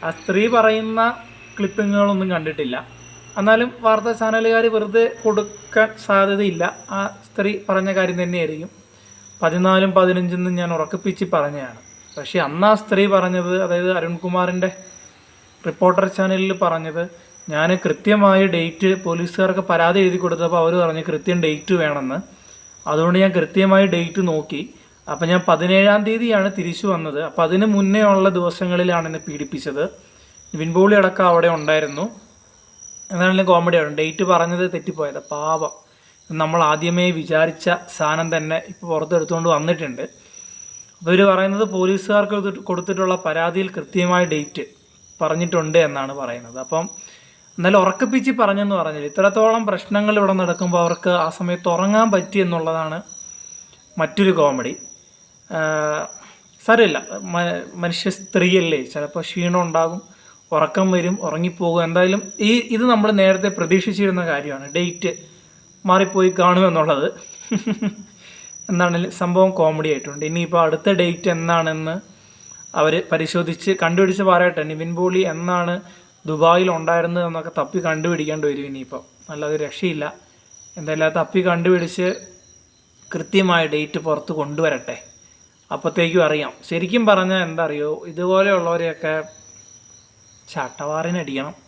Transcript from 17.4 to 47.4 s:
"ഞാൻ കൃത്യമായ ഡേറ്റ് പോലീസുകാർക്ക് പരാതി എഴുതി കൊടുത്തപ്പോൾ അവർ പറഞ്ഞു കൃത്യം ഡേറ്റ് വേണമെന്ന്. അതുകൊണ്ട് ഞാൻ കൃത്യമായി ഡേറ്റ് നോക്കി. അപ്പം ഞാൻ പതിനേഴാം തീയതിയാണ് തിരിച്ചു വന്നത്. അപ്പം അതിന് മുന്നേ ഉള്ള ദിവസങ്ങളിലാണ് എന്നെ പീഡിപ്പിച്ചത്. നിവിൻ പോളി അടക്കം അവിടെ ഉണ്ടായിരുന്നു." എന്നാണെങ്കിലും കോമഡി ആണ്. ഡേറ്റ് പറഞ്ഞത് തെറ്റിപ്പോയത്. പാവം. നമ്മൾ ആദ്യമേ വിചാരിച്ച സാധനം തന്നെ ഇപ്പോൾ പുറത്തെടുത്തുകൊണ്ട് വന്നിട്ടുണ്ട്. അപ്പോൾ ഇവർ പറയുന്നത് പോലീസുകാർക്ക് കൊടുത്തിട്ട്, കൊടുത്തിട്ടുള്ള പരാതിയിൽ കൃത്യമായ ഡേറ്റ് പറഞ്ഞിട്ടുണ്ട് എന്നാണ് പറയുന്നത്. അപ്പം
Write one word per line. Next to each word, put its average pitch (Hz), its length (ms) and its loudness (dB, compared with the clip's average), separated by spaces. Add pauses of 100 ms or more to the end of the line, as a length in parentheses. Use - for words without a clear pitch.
"ഞാൻ 160 260 2 (100)
കൃത്യമായ 196 600 4
ഡേറ്റ് 185 580 0
പോലീസുകാർക്ക് 175 560 -2
പരാതി 175 400 2
എഴുതി 185 180 4
കൊടുത്തപ്പോൾ 170 400 0
അവർ 165 180 4
പറഞ്ഞു 160 320 0
കൃത്യം 170 360 -2
ഡേറ്റ് 156 300 -2
വേണമെന്ന്. 147 640 -2 (540)
അതുകൊണ്ട് 165 300 2
ഞാൻ 190 120 4
കൃത്യമായി 190 540 4
ഡേറ്റ് 175 420 -2
നോക്കി. 156 460 -6 (380)
അപ്പം 160 160 -4
ഞാൻ 180 200 2
പതിനേഴാം 190 560 4
തീയതിയാണ് 220 540 0
തിരിച്ചു 175 300 -6
വന്നത്. 160 360 -2
അപ്പം 165 200 -2
അതിന് 185 220 2
മുന്നേ 202 360 2
ഉള്ള 196 280 4
ദിവസങ്ങളിലാണ് 180 760 0
എന്നെ 160 220 -8
പീഡിപ്പിച്ചത്. 143 560 -6 (680)
നിവിൻ 160 200 -4
പോളി 196 220 6
അടക്കം 190 300 2
അവിടെ 170 220 4
ഉണ്ടായിരുന്നു." 156 800 -2 (840)
എന്നാണെങ്കിലും 190 340 4
കോമഡി 175 320 4
ആണ്. 151 200 0
ഡേറ്റ് 160 260 -2
പറഞ്ഞത് 180 500 0
തെറ്റിപ്പോയത്. 151 460 -6 (120)
പാവം. 156 400 -2 (600)
നമ്മൾ 160 320 0
ആദ്യമേ 170 480 2
വിചാരിച്ച 160 580 0 (280)
സാധനം 160 400 -2
തന്നെ 160 300 -4
ഇപ്പോൾ 185 200 -16
പുറത്തെടുത്തുകൊണ്ട് 165 600 -2
വന്നിട്ടുണ്ട്. 151 520 -2
അപ്പോൾ - 1120 -10
ഇവർ 190 240 6
പറയുന്നത് 196 280 0
പോലീസുകാർക്ക് 196 720 0
കൊടുത്തിട്ട്, 202 260 -4
കൊടുത്തിട്ടുള്ള 185 560 -2 (100)
പരാതിയിൽ 170 460 -2
കൃത്യമായ 180 540 0
ഡേറ്റ് 151 360 -6 (600)
പറഞ്ഞിട്ടുണ്ട് 160 560 0
എന്നാണ് 139 360 0
പറയുന്നത്. 123 460 -10
അപ്പം 160 300 -4 (680)